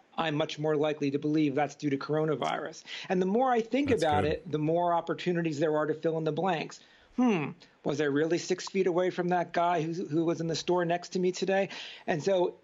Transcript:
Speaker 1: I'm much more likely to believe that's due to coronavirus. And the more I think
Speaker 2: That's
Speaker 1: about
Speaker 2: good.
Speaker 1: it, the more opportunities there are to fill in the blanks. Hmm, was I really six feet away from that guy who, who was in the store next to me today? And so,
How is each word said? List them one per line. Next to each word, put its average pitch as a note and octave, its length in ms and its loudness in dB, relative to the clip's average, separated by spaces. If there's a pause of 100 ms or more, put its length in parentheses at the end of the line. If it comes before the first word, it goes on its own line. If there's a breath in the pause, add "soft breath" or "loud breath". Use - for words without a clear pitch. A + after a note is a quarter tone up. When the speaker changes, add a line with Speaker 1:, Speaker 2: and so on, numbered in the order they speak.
(160)
Speaker 1:
I'm D#3+ 200 0
much D#3 240 -2
more D#3 160 0
likely D3+ 340 0
to C#3 80 0
believe D3+ 380 0
that's C#3+ 180 0
due D3 160 -4
to C#3 60 0
coronavirus. D#3 880 -2 (240 loud breath)
And F#3 120 2
the F#3 60 2
more A#3+ 240 2
I A#3+ 100 4
think C4+ 300 0
Speaker 2:
That's G3 120 2
Speaker 1:
about D3 200 4
Speaker 2:
good. D3 100 2
Speaker 1:
it, - 180 -6
the D3 80 -2
more E3+ 360 2
opportunities E3 640 -2
there D3+ 180 2
are D3+ 100 2
to D3+ 80 0
fill D#3+ 240 -2
in D#3+ 60 -2
the D#3 80 0
blanks. E3 460 -2 (380 soft breath)
Hmm, G#3 340 2 (340 loud breath)
was D3 160 0
I D3+ 40 2
really D3+ 340 2
six F3+ 300 -4
feet F#3+ 180 2
away F3+ 240 2
from F3 180 -2
that F3 240 0
guy F3 300 2
who, D#3+ 100 -4 (140)
who D#3+ 180 0
was D#3+ 160 0
in E3 60 -4
the D#3+ 80 -2
store F3+ 300 0
next E3+ 260 -2
to F#3+ 80 -2
me F3+ 140 2
today? F#3+ 360 0 (380 loud breath)
And E3 160 -2
so, F#3 420 2